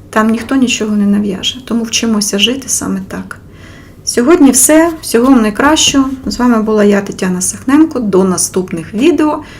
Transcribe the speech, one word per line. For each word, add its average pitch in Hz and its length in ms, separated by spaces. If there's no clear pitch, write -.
Там 220 200
ніхто 226 240
нічого 233 420
не 202 100
нав'яже. 202 580
Тому 233 200
вчимося 214 540
жити 240 300
саме 190 400
так. 190 300
Сьогодні 277 460
все. 320 500
Всього 240 260
вам 262 160
найкращого. 269 680
З 208 120
вами 240 240
була 214 220
я, 202 160
Тетяна 190 400
Сахненко. 285 600
До 190 240
наступних 185 680
відео. 302 480